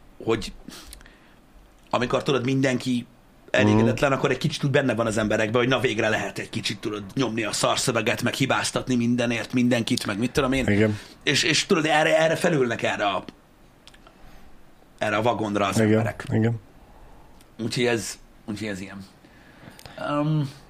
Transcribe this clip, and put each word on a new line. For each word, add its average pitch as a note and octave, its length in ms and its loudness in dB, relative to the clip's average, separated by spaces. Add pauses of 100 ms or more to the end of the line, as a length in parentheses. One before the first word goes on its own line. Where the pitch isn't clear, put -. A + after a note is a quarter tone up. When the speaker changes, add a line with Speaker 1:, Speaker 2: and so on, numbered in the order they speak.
(240)
Speaker 1:
hogy A2 300 -2 (1400)
amikor A#2+ 340 0
tudod, C3 220 0
mindenki B2+ 600 0 (520)
elégedetlen, A2 520 4
Speaker 2:
Mhm. C3+ 100 2
Speaker 1:
akkor C3+ 120 2
egy B2 60 0
kicsit - 260 -2
úgy C#3+ 80 0
benne C3 240 2
van A2+ 100 0
az G#2+ 120 0
emberekben, A2 440 2
hogy B2 80 2
na C3 100 2
végre A2 300 0
lehet G#2 280 -2
egy G#2 120 -10
kicsit, - 300 -6
tudod, G#2 240 -6 (100)
nyomni A#2 300 -2
a G2+ 80 -4
szarszöveget, A2+ 720 0
meg A2+ 120 0
hibáztatni B2 640 0
mindenért, A#2+ 580 0
mindenkit, B2 520 2
meg G#2 120 -4
mit B2 140 -2
tudom C3 200 0
én. C3 160 0
Speaker 2:
Igen. G#2 320 2 (240)
Speaker 1:
És, C#3 200 0
és D3 220 0
tudod, D#3+ 200 2
erre, D#3 340 4
erre D#3+ 160 2
felülnek C3 480 0
erre G#2 220 -2
a, G2 180 -2 (1700)
erre G#2+ 180 -2
a G#2+ 60 2
vagonra G#2+ 440 0
az G2 100 -2
Speaker 2:
Igen, A2 140 4
Speaker 1:
emberek. A2 420 0
Speaker 2:
igen. A2 280 2 (1000)
Speaker 1:
Úgyhogy A#2+ 260 -2
ez, A#2 320 -2 (280)
úgyhogy G#2+ 220 -8
ez G2 120 -8
ilyen. G2 260 -14 (1040)
Öm, D3 400 0 (200)